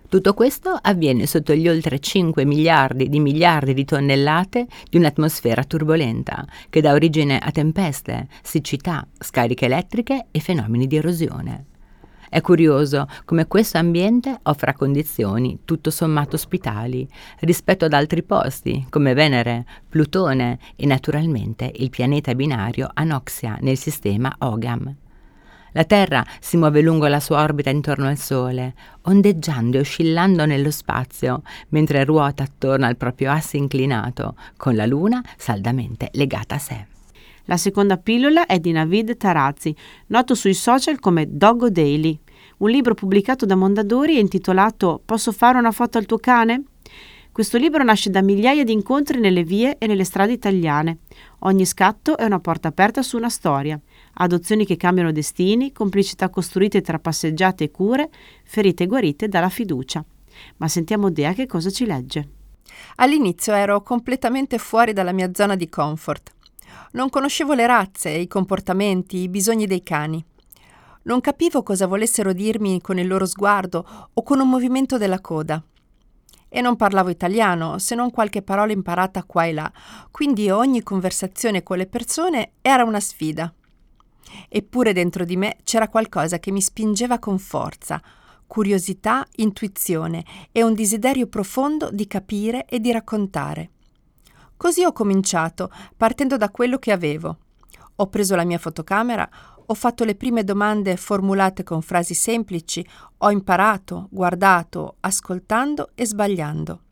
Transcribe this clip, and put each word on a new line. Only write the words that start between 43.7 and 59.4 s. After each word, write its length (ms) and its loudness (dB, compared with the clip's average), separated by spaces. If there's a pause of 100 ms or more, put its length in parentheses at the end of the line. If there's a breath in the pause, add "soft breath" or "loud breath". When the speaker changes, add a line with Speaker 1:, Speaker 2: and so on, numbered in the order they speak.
Speaker 2:
e 40 4
intitolato 840 2
"Posso 260 -2
fare 280 4
una 120 4
foto 280 0
al 60 -2
tuo 120 -2
cane?" 460 2 (680 loud breath)
Questo 260 -2
libro 260 2
nasce 260 2
da 120 4
migliaia 440 4
di 80 2
incontri 460 0
nelle 240 4
vie 340 0
e 100 -2
nelle 160 2
strade 300 0
italiane. 640 0 (420 loud breath)
Ogni 240 2
scatto 540 0
è 80 0
una 140 2
porta 280 -4
aperta 340 2
su 140 -4
una 140 -2
storia. 500 -2 (360 soft breath)
Adozioni 500 2
che 100 0
cambiano 380 2
destini, 580 0
complicità 580 0
costruite 520 0
tra 180 -4
passeggiate 640 -2
e 60 -6
cure, 380 0 (340 soft breath)
ferite 440 0
guarite 420 -2
dalla 180 0